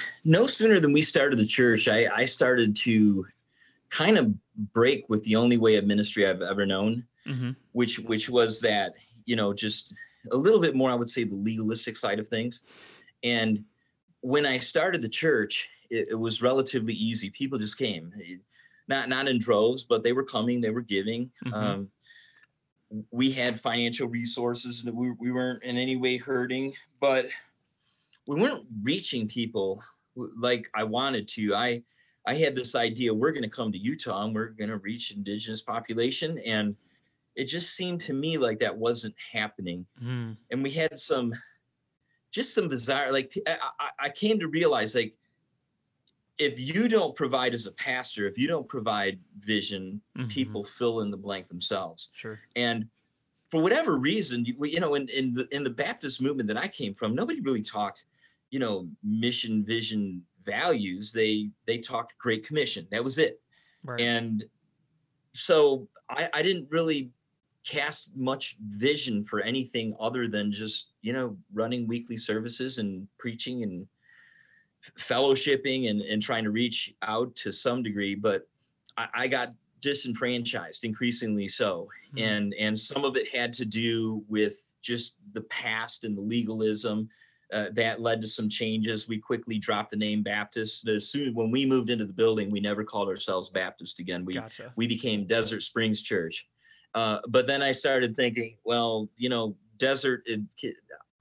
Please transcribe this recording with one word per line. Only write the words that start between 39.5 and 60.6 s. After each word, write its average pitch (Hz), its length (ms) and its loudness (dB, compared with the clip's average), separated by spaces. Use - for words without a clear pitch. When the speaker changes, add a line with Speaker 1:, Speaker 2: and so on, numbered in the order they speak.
Speaker 2:
Hmm. 120 340 -6
Speaker 1:
And 127 100 -2
we 139 80 -2
had 156 300 -2
some, 120 340 0
just - 240 -4
some 196 140 2
bizarre, 131 440 0
like, 139 220 0
I, 165 100 0
I, 139 100 -4
I 143 80 -2
came 214 300 2
to 165 80 -2
realize, 143 460 2
like, 117 220 0
if 139 220 -2
you 165 280 0
don't 190 280 2
provide 127 400 0
as 113 100 -4
a 95 60 -12
pastor, 127 560 -4
if 98 100 -6
you 135 100 2
don't 156 220 -2
provide 104 500 -2
vision, 101 600 -4
Speaker 2:
Mm-hmm. 123 120 -6
Speaker 1:
people 107 360 -4
fill 113 380 -2
in 101 80 -2
the 98 80 -6
blank 98 300 -8
themselves. 87 640 -6
Speaker 2:
Sure. 107 260 -12
Speaker 1:
And 117 300 0
for 160 140 2
whatever 220 340 4
reason, 127 480 0
you, 120 80 -2
you 156 140 -2
know, 156 160 2
in, 135 140 -2
in 131 240 0
the, 127 180 -2
in 143 120 -2
the 131 80 0
Baptist 139 500 -4
movement 131 260 0
that 107 100 -2
I 175 100 -4
came 107 260 -6
from, 113 220 -2
nobody 262 260 -2
really 131 200 0
talked, 104 440 -6
you 131 80 -4
know, 101 280 -2
mission, 110 600 0
vision, 107 580 -2
values. 107 680 -2